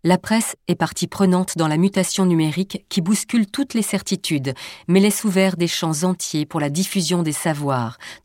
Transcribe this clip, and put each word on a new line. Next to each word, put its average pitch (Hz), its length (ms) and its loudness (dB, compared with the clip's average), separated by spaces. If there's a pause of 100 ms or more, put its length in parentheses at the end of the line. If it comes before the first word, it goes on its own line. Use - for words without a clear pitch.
La 180 160 4
presse - 360 0 (120)
est 175 80 2
partie 165 320 -2
prenante 185 500 2
dans 160 100 2
la 151 100 2
mutation 190 500 2
numérique 165 640 0
qui 190 120 -2
bouscule 208 460 0
toutes - 260 -6
les 226 80 0
certitudes, 165 720 -2 (340)
mais 185 120 6
laisse 202 240 2
ouverts 190 340 2
des 170 100 0
champs 160 360 -2
entiers 180 420 -2
pour 156 140 -4
la 147 100 0
diffusion 175 540 -2
des 156 80 0
savoirs, 139 680 -2 (280)